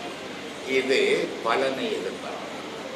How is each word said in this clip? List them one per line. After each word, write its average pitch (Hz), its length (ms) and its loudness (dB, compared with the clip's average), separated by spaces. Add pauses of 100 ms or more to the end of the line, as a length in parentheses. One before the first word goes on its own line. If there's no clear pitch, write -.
(680)
இது 131 640 4 (140)
பலனை 127 420 2
எதிர்பார்க்கும். - 540 -4 (560)